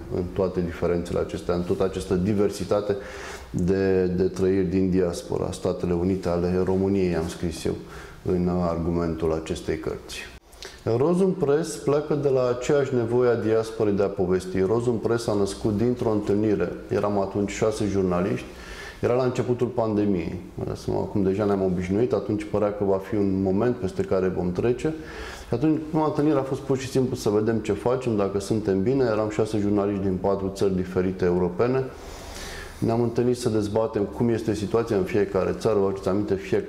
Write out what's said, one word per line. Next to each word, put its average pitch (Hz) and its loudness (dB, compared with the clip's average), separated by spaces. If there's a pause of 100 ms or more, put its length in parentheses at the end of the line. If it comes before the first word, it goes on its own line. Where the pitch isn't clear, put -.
(160)
în 92 -2 (100)
toate 92 0
diferențele 87 -2
acestea, 87 -4
în 87 0
toată 95 0
această 95 -2
diversitate 101 0 (540)
de, 95 2
de 90 0
trăiri 95 2
din 95 2
diaspora, 90 0
Statele 90 -2
Unite 92 0
ale 87 2
României, 95 2
am 82 -2
scris 82 -6
eu 90 0 (480)
în 90 2 (120)
argumentul 82 0
acestei 80 -4
cărți. - -8 (800)
Rozum 175 2
Press 151 0
pleacă 147 0
de 139 0
la 127 2
aceeași 127 2
nevoie 120 2
a 117 4
diasporei 110 0
de 98 2
a 98 2
povesti. 92 0
Rozum 113 2
Press 113 0
s-a 107 0
născut 101 0
dintr-o 117 2
întâlnire. 104 2 (180)
Eram 104 0
atunci 98 0
șase - 0
jurnaliști. 95 0 (560)
Era 113 2
la 131 2
începutul 123 0
pandemiei. 101 0 (160)
Mă - -6
dau - -4
seama, 104 -2
acum 95 0
deja 95 2
ne-am 98 2
obișnuit, 92 2
atunci 104 -2
părea 101 2
că 104 -4
va 98 2
fi 95 -4
un 98 2
moment 104 2
peste 98 -4
care 95 2
vom 90 -2
trece. 120 0 (540)
Și - -2
atunci, 147 2 (100)
prima 156 0
întâlnire 147 2
a 131 -2
fost 131 -4
pur 135 0
și 131 -6
simplu 127 0
să 120 0
vedem 110 2
ce 107 -2
facem, 120 0
dacă 98 2
suntem 98 0
bine. 131 2
Eram 107 2
șase 110 0
jurnaliști 101 2
din 92 0
patru 95 0
țări 98 2
diferite 92 0
europene. 90 2 (960)
Ne-am 113 2
întâlnit 120 2
să 123 -2
dezbatem 107 0
cum 117 0
este 110 0
situația 104 0
în 92 2
fiecare 92 0
țară. 110 2
Vă 98 4
aduceți 98 -2
aminte, 101 0
fie-, 95 -2